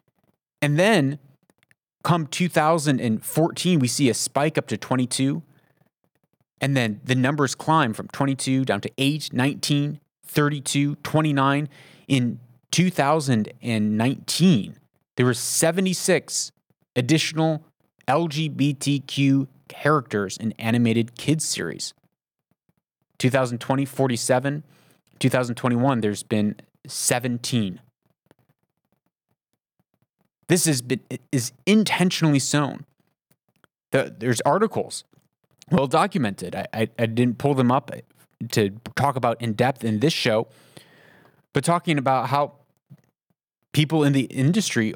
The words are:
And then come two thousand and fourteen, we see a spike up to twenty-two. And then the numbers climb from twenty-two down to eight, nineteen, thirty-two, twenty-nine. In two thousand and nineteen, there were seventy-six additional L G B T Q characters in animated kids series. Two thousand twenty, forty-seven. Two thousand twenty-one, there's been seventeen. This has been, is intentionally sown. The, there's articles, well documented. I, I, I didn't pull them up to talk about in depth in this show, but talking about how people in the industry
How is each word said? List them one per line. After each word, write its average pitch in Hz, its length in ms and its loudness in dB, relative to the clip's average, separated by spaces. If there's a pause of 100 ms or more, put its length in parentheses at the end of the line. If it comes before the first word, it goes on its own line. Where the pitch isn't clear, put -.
(640)
And 147 160 2
then 165 400 2 (840)
come 165 220 2
two 175 240 -4
thousand 156 500 2
and 110 240 -2
fourteen, 170 560 0
we 127 80 2
see 135 220 2
a 107 60 2
spike 156 420 -2
up 139 100 -2
to 107 100 -4
twenty-two. 131 680 -2 (1160)
And 135 160 0
then 113 280 0
the 127 100 0
numbers 135 400 2
climb 156 400 2
from 98 140 -10
twenty-two 135 580 -2
down 101 160 0
to 101 160 -6
eight, 143 340 -2
nineteen, 143 680 -2 (260)
thirty-two, 143 680 0
twenty-nine. 143 760 0 (380)
In 123 320 0 (320)
two 180 180 2
thousand 139 640 0 (100)
and 107 340 0
nineteen, 127 840 2 (400)
there 123 100 2
were 123 80 2
seventy-six 170 1160 0 (440)
additional 156 680 0 (440)
L 165 200 2
G 156 200 -4
B 139 260 0
T 143 260 -2
Q 135 500 0 (180)
characters 117 680 -2
in 110 160 -6
animated 113 640 0
kids 156 260 -2
series. - 500 -8 (1200)
Two 127 120 2
thousand 123 280 0
twenty, 135 280 -2
forty-seven. 131 800 -2 (560)
Two 135 100 2
thousand 123 260 0
twenty-one, 120 460 0
there's 104 200 -2
been 104 340 -2 (300)
seventeen. 120 960 -4 (2750)
This 180 180 2
has 135 180 0
been, - 160 -4 (320)
is 123 200 -2 (140)
intentionally 180 720 4
sown. - 480 -2 (1080)
The, - 240 0
there's 120 260 -2
articles, 165 600 -2 (680)
well 156 160 2
documented. 123 680 -2
I, 95 160 -6
I, 113 180 -2 (100)
I 117 80 2
didn't 120 320 0
pull 143 160 0
them 123 160 4
up 135 180 0 (640)
to 104 180 2 (260)
talk 135 200 0
about 120 260 -2
in 113 120 -2
depth 120 300 0
in 107 180 -2
this 156 120 2
show, 113 340 0 (1040)
but 143 100 0
talking 170 340 0
about 131 300 0
how 139 260 -2 (1160)
people 151 320 0
in 143 100 2
the 139 120 0
industry 135 720 0